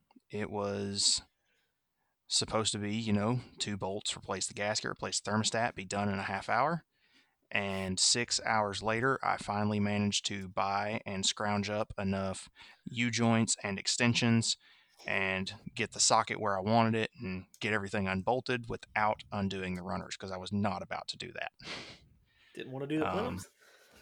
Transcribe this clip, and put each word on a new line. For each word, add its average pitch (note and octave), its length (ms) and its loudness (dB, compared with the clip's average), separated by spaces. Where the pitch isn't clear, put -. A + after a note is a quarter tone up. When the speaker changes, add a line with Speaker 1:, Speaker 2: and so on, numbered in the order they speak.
Speaker 1:
it G#2 220 -4
was G2+ 680 0
supposed A2 460 0
to G#2 40 -4
be, G#2 160 -2
you A2 200 0
know, A2 260 4
two G#2 200 -4
bolts, G2+ 400 -4
replace F#2+ 300 -4
the - 60 -8
gasket, G#2 380 0
replace - 280 -4
the - 120 -4
thermostat, A2+ 440 2
be F#2+ 100 -8
done G#2 240 0
in F#2+ 100 0
a F#2+ 40 -2
half G2 260 -4
hour. C#3+ 340 2
And F#2+ 480 0
six - 460 2
hours G#2 360 2
later, A2+ 420 2
I G2 140 2
finally G#2 420 0
managed G#2 460 2
to G2 240 -6
buy G2+ 560 -2
and G2 200 -2
scrounge G#2 440 0
up G#2 280 -2
enough G2 520 -2
U-joints A#2 800 2
and G2+ 140 -2
extensions A#2 800 4
and F#2+ 480 0
get A2 160 -2
the - 80 -4
socket A2 400 4
where G2+ 180 0
I F#2 40 -2
wanted A2+ 340 4
it A2+ 160 0
and F#2 240 -6
get G#2+ 140 0
everything G2 340 0
unbolted A#2 600 0
without G#2+ 640 0
undoing F#2+ 440 -2
the F2+ 80 -6
runners, F#2 320 -6
'cause F#2+ 160 -10
I F#2 60 -6
was F#2 140 -10
not G2+ 300 0
about E2 280 -8
to - 80 -10
do F2+ 160 -10
that. - 180 -8
Speaker 2:
Didn't - 160 -10
wanna C#3 160 -6
do D#3 120 0
the D3 160 2
Speaker 1:
Um, G3 220 -2
Speaker 2:
Plenums? - 120 -12